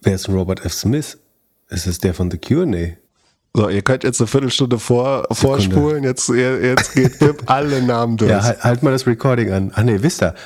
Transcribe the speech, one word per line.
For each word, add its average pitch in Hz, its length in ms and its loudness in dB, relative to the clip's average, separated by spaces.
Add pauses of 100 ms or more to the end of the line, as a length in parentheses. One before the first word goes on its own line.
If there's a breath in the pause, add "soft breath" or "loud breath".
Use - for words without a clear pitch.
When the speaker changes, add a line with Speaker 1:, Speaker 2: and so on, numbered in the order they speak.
Speaker 1:
Wer 98 140 0
ist 92 120 -6
denn 98 100 0
Robert 92 280 -2
F. 87 80 -6
Smith? 139 460 -4 (500)
Ist 87 180 -8
es 90 120 -4
der 90 160 0
von 90 160 -2
The 87 80 -6
Cure? 170 280 0
Nee. 85 300 -4 (580)
Speaker 2:
So, 104 140 2
ihr 101 140 -2
könnt 131 200 -2
jetzt 123 160 -2
eine 113 100 0
Viertelstunde 127 500 0
vor-, 123 500 0
Speaker 1:
Sekunde. 113 60 -4
Speaker 2:
vorspulen. 139 720 2
Jetzt, 131 260 -2
jetzt 127 640 0
geht 127 240 2
Pip 147 240 2
Speaker 1:
<laughs> 120 80 -4
Speaker 2:
alle 139 320 2
Namen 117 340 0
durch. 107 140 2
Speaker 1:
Ja, 101 120 2
halt, 113 220 -2
halt 123 180 2
mal 143 100 4
das 131 140 -2
Recording 117 460 2
an. 95 220 -2
Ach 107 80 0
nee, 107 200 2
Vista. 92 320 0 (120)